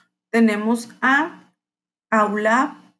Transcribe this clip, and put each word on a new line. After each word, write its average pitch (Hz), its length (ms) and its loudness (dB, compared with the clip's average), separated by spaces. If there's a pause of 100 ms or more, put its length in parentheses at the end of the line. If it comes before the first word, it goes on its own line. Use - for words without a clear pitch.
(280)
tenemos 220 600 0 (100)
a 277 540 -2 (560)
Aula 220 880 -2